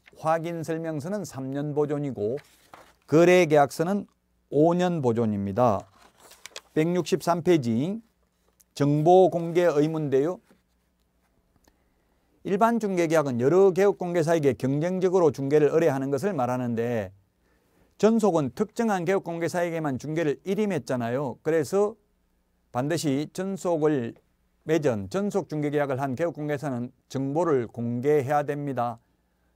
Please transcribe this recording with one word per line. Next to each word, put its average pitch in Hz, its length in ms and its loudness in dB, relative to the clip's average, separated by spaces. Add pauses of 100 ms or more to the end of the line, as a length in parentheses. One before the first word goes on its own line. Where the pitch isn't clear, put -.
(180)
확인 165 440 -2
설명서는 165 640 -6
삼 131 260 -10
년 143 240 -6
보존이고 143 600 -4 (720)
거래계약서는 170 960 4 (440)
오 160 240 4
년 175 280 0
보존입니다. 107 800 0 (920)
백육십삼 170 680 0
페이지 160 580 0 (760)
정보 156 560 4
공개 170 340 0
의무인데요. 151 760 0 (2000)
일반 226 340 0
중개계약은 160 600 0
여러 180 320 6
개업 190 260 2
공개사에게 170 540 0
경쟁적으로 170 800 0
중개를 139 400 2
의뢰하는 139 380 0
것을 143 240 -2
말하는데 120 800 -2 (840)
전속은 196 560 2
특정한 208 500 -2
개업 190 200 0
공개사에게만 165 720 -4
중개를 156 460 -4
일임했잖아요. 139 1000 -4
그래서 196 540 0 (720)
반드시 147 640 -2
전속을 156 840 -2 (480)
맺은, 131 480 -2
전속 196 380 -4
중개계약을 143 520 -2
한 139 140 -4
개업 165 200 -4
공개사는 143 580 -6 (160)
정보를 139 580 -2
공개해야 135 800 0
됩니다. 135 560 -6 (560)